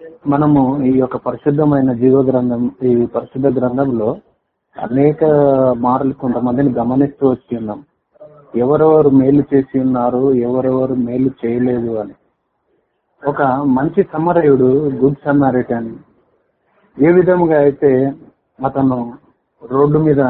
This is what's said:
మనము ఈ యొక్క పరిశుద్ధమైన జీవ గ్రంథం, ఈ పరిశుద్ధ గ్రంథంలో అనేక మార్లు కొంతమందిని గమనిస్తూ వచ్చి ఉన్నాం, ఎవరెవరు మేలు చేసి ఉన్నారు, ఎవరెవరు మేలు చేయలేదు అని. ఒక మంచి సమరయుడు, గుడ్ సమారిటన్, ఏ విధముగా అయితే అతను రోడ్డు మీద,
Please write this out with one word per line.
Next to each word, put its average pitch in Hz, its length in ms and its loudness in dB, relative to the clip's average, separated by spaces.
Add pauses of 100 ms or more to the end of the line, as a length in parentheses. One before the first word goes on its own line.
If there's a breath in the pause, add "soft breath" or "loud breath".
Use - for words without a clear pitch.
(280)
మనము 143 580 2
ఈ 131 140 2
యొక్క 127 180 -2
పరిశుద్ధమైన 139 760 0
జీవ 127 300 2
గ్రంథం, 123 480 -2 (120)
ఈ 120 240 2
పరిశుద్ధ 131 520 -4
గ్రంథంలో 123 580 -2 (600)
అనేక 143 460 0 (520)
మార్లు 127 360 -2
కొంతమందిని 123 640 -2
గమనిస్తూ 131 560 -2
వచ్చి 123 280 -6
ఉన్నాం, 104 260 -10 (720)
ఎవరెవరు 151 520 4
మేలు 135 340 4 (120)
చేసి 135 240 0
ఉన్నారు, 127 540 0
ఎవరెవరు 131 600 -2
మేలు 127 360 -2 (160)
చేయలేదు 120 480 -2
అని. 107 200 -8 (1120)
ఒక 143 160 -2
మంచి 139 600 0 (100)
సమరయుడు, 147 800 2
గుడ్ 131 340 0
సమారిటన్, 123 720 -2 (1040)
ఏ 160 100 4
విధముగా 175 480 2
అయితే 139 520 2 (520)
అతను 131 580 -4 (420)
రోడ్డు 143 340 0
మీద, 151 320 2